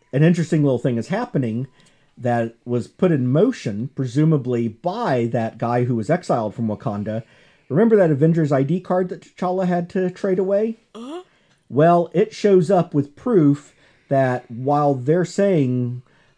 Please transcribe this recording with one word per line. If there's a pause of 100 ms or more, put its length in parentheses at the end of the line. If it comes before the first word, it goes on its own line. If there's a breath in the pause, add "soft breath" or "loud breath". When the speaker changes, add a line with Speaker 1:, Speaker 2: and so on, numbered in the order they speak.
(140)
Speaker 1:
an
interesting
little
thing
is
happening (480 soft breath)
that (100)
was
put
in
motion,
presumably
by
that
guy
who
was
exiled
from
Wakanda. (440 soft breath)
Remember
that
Avengers
I
D
card
that
T'Challa
had
to
trade
away? (160)
Speaker 2:
Uh-huh. (440 soft breath)
Speaker 1:
Well,
it
shows
up
with
proof (340 soft breath)
that
while
they're
saying (340 soft breath)